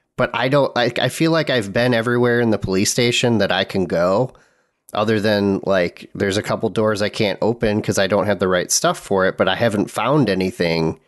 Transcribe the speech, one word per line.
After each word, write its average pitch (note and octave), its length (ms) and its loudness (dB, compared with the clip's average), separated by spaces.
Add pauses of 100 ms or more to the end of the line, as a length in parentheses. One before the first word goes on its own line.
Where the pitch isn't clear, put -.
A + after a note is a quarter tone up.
(160)
but B2+ 180 -2
I A#2+ 140 -2
don't, C#3 280 0
I, A#2+ 240 0
I B2+ 80 0
feel D#3+ 220 0
like D#3+ 200 0
I've G#2+ 220 -2
been A#2+ 220 2
everywhere A#2+ 460 2
in A#2 100 2
the G2+ 80 2
police F#2+ 320 0
station A#2+ 480 2
that G2 120 2
I F#2 140 0
can F#2+ 220 -2
go, F#2 460 0 (600)
other G#2+ 280 0
than, G2+ 440 2
like, F#2 500 -2
there's G2 220 -2
a G#2 60 -2
couple A2 260 -2
doors G#2+ 340 0
I G#2 60 0
can't G2+ 340 -2
open G#2+ 380 0
'cause G#2 180 -2
I G2 80 2
don't F#2+ 200 2
have G2+ 140 0
the F#2+ 80 0
right F2+ 220 0
stuff - 280 0
for F#2+ 280 0
it, F#2 100 -2
but F#2 120 0
I F#2 80 0
haven't G#2+ 340 0
found B2+ 380 0
anything F2 800 0